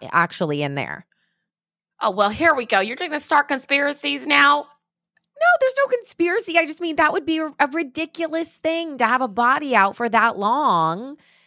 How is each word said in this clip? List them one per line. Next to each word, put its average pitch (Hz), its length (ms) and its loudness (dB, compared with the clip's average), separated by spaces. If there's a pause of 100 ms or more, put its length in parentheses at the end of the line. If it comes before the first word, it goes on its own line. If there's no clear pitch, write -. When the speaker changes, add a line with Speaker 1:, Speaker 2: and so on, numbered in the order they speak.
(120)
Speaker 1:
actually 160 520 -2
in 139 120 -4
there. 80 300 -8 (960)
Speaker 2:
Oh, 214 120 0
well, 202 180 2
here 302 260 2
we 247 100 -4
go. 208 140 2
You're 220 160 -2
gonna 302 240 -6
start 294 300 0
conspiracies 285 760 -2
now? 285 360 4
Speaker 1:
No, - 840 -6 (120)
there's 523 180 2
no 554 100 2
conspiracy. 359 680 -2
I 330 80 4
just 302 140 -10
mean 330 160 -4
that 311 160 2
would 294 140 -4
be 320 140 -2
a, 311 200 -6
a 294 80 4
ridiculous 320 880 -6
thing 320 440 -6
to 240 60 2
have 247 160 0
a 262 60 -2
body 247 480 0
out 196 220 4
for 240 100 -2
that 220 320 2
long. 214 800 0 (300)